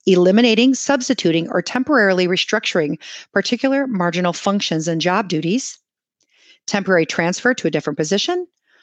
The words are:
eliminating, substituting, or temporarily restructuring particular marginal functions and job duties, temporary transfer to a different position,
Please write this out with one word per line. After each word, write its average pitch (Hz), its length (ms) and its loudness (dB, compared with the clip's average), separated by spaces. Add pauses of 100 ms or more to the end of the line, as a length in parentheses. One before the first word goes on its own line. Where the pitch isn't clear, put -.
eliminating, 220 680 4
substituting, 240 760 0
or 175 120 -2
temporarily 202 640 2
restructuring 175 720 -2 (340)
particular 269 540 0
marginal 180 460 0
functions 175 560 -2
and 165 120 -2
job 180 280 0
duties, 175 500 -4 (880)
temporary 185 380 2
transfer 180 480 -2
to - 140 -2
a 160 40 0
different 147 280 -4
position, 202 480 -2 (360)